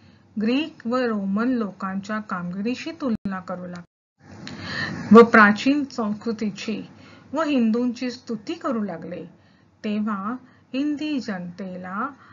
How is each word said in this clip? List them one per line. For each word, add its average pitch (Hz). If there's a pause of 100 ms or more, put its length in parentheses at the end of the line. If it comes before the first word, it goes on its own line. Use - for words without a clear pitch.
(420)
ग्रीक 269
व 233
रोमन 220
लोकांच्या 196
कामगिरीशी 202
तुलना 220
करू 180
लागले 175 (1200)
व 233
प्राचीन 233
संस्कृतीची 214 (440)
व 294
हिंदूंची 247
स्तुती 240
करू 262
लागले, 175 (600)
तेव्हा 208 (380)
हिंदी 294
जनतेला 185 (240)